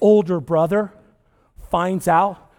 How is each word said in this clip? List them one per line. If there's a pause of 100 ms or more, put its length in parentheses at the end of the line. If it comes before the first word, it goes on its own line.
older
brother (800)
finds
out